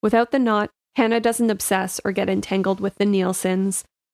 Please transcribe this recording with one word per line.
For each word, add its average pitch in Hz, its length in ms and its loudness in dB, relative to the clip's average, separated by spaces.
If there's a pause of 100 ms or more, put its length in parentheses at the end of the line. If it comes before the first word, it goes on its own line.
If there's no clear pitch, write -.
Without 226 300 2
the 277 80 2
knot, 214 300 2 (260)
Hannah 233 240 2
doesn't 233 300 2
obsess 190 560 -2
or 202 60 -2
get 190 180 -2
entangled 190 500 0
with 196 160 -6
the 202 100 0
Nielsen's, 190 800 0 (300)